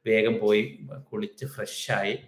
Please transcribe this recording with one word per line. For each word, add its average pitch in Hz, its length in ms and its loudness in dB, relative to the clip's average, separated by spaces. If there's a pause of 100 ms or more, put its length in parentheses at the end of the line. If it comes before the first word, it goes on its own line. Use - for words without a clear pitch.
വേഗം 110 320 4
പോയി 107 400 2 (320)
കുളിച്ച് 107 340 -8
ഫ്രഷായി, 104 840 -4